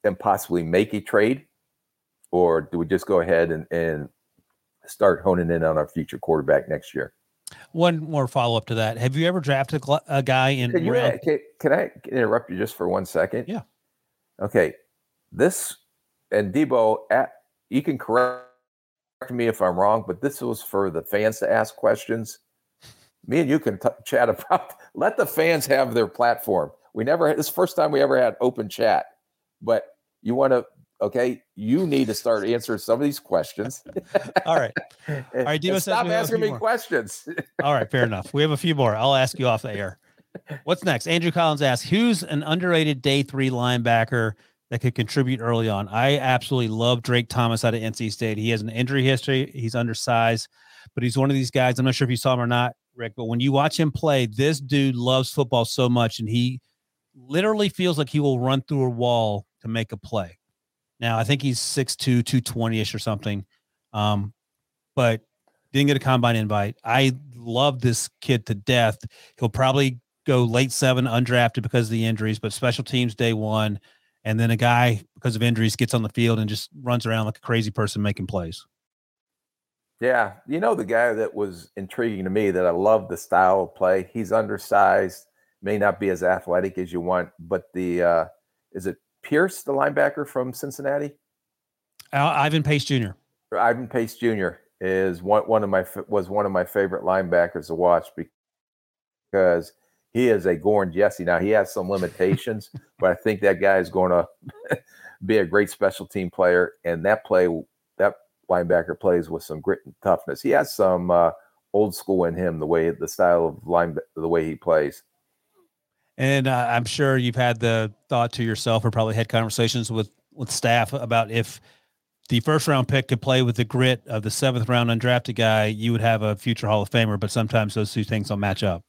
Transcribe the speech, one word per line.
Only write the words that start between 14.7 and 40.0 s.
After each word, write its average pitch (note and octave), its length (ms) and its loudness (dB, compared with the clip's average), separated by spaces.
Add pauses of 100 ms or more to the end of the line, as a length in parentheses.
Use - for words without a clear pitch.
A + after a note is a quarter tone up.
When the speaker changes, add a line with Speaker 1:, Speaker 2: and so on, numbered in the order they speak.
Speaker 1:
This, - 440 0 (560)
and G2+ 220 0
Debo, B2 460 2 (120)
at, B2+ 220 0 (360)
you C3+ 140 0
can C#3 160 -2
correct B2 420 0 (880)
me A#2+ 180 -2
if A2 140 -2
I'm F2+ 160 0
wrong, G#2+ 300 2
but F2+ 140 -8
this C#3 200 -4
was A#2+ 220 -6
for G2 260 -2
the E2 140 -6
fans G#2+ 360 -2
to - 120 -2
ask A2 240 0
questions. A2 640 -2 (880)
Me C#3 140 0
and C3+ 80 -2
you D3 100 2
can G2+ 180 -4
t-, - 120 -2 (160)
chat A#2+ 240 2
about, - 440 -2 (100)
<laughs> - 120 -20
let G#3 200 0
the F3+ 100 2
fans D#3+ 420 0
have C3 260 2
their A2+ 140 4
platform. G#2 640 0 (220)
We A2 100 -4
never, D#3 260 2
this D3+ 160 0
is - 60 -8
the - 40 -14
first F3+ 200 0
time D#3 160 2
we C#3 100 2
ever C3+ 180 2
had A#2+ 220 2
open B2 280 -2
chat, G#2+ 360 2 (560)
but A2+ 240 0 (380)
you A2+ 120 -2
wanna, C3 280 4 (380)
okay, B2 420 -2 (120)
you B2 300 0
need C3+ 220 2
to G#2+ 60 -4
start G#2+ 340 0
answering A#2 320 -2
some A#2 200 -2
of C#3+ 60 -2
these C#3+ 140 -4
questions. - 640 -4 (300)
<laughs> - 320 -2
Speaker 2:
All E3 100 0
right. B2+ 160 0 (380)
All D3+ 60 -4 (180)
Speaker 1:
And, B2 120 -2
Speaker 2:
right, D3+ 160 -2
Debo F#3 120 -2
Speaker 1:
and F#3+ 100 -2
Speaker 2:
says - 0 -
Speaker 1:
stop G#3+ 220 -2
Speaker 2:
we - 60 -2
have A3 80 0
a - 40 0
Speaker 1:
asking - 140 -2
Speaker 2:
few - 80 -2
Speaker 1:
me - 40 -2
Speaker 2:
more. B2 100 -6
Speaker 1:
questions. D3+ 680 -4 (180)
<laughs> - 180 -8
Speaker 2:
All C#3+ 100 2
right, A2+ 160 0
fair B2 140 2
enough. G#2 300 -4
We C#3+ 100 0
have D#3 80 2
a C#3+ 60 0
few E3 180 0
more. A#2+ 200 2
I'll C3+ 200 2
ask C3 220 0
you B2+ 100 0
off A2 160 0
the A#2+ 100 -10
air. G2 260 -8 (640)